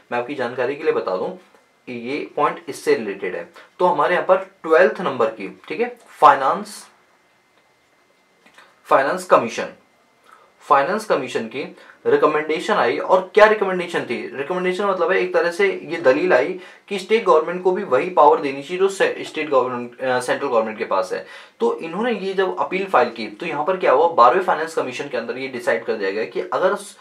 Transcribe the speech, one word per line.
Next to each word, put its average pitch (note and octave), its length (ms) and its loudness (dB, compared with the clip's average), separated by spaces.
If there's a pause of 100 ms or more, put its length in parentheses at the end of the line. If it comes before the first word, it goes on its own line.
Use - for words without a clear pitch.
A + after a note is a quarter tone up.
(120)
मैं A#2+ 60 -2
आपकी B2 160 -6
जानकारी B2+ 420 -4
के D#3 80 -10
लिए D#3 80 0
बता G2+ 240 -2
दूं, E3 140 -4 (640)
ये B2 420 -8
point D#3+ 320 -2
इससे - 260 0
related G2 420 -6
है। E2+ 140 -10 (280)
तो F3+ 80 4
हमारे D#3+ 280 2
यहाँ D#3 120 -2
पर F#3 100 6
ट्वेल्थ F#3+ 640 2
number B2+ 260 0
की, F#2+ 420 -8
ठीक D#3 120 -6
है, A#3+ 180 -6 (100)
Finance, D3 800 2 (2000)
फाइनेंस E3+ 360 0
कमीशन, A#2 440 0 (920)
फाइनेंस D3 440 0
कमीशन B2+ 420 -2
की D3 300 -10 (300)
recommendation D3+ 680 2
आई। C#3 240 0
और F#3 360 0
क्या G#3 120 10
recommendation F#3 540 0
थी? A#2 360 -8
Recommendation F3+ 480 -4
मतलब F3+ 280 0
है F#3+ 60 2
एक F3+ 160 -2
तरह E3+ 160 2
से F#3+ 340 0
ये D3+ 120 -8
दलील D#3+ 360 2
आई D3+ 280 2 (280)
कि G3+ 100 -4
state G#3+ 260 0
government E3+ 400 2
को F#3 80 4
भी G3+ 120 -2
वही D3+ 260 0
power D#3+ 300 6
देनी C#3 220 -6
चाहिए F3+ 160 -8
जो G3 100 2
से-, E3 360 -2
state D3+ 260 -8
government, B2 500 -2
अ, B2+ 200 -2
central C#3 280 -4
government A2 300 0
के G#2+ 60 -4
पास F#2+ 280 -2
है। - 140 -8 (340)
तो A3+ 180 0
इन्होंने F#3+ 340 -4
ये F#3+ 220 -4
जब F#3 240 0
appeal F#3+ 260 -4
file B2 260 2
की A2 160 -10
तो G2+ 200 -10
यहाँ D3+ 180 -4
पर F#3 120 0
क्या D3+ 160 2
हुआ, D#3 160 4
बारहवें B2 360 6
finance D#3 300 -4
commission C#3 340 -6
के C3 80 -6
अंदर A#2 220 -6
ये C3 100 -8
डिसाइड B2 360 -4
कर A#2 80 -4
दिया G2 180 -4
गया G#2+ 140 -4
कि - 160 -8
अगर F#3 340 0
स-, - 260 -12